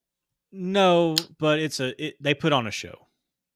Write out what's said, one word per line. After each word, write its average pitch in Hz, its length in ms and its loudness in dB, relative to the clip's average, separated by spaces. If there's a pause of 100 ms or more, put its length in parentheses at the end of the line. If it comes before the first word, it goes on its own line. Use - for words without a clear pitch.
(520)
No, 180 640 2 (240)
but 151 180 2
it's 156 220 -4
a, 127 240 -6
it, - 180 -12
they 143 140 0
put 156 180 0
on 120 140 0
a 101 40 -8
show. - 360 -14 (480)